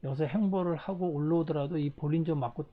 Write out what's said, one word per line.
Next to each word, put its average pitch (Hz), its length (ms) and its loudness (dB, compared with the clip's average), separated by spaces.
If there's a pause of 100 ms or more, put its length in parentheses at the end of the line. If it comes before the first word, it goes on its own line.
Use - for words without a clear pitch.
여기서 135 200 0
행보를 180 520 2
하고 180 360 -4
올라오더라도 156 640 0
이 143 120 0
볼린저 156 440 0
맞고 143 380 -4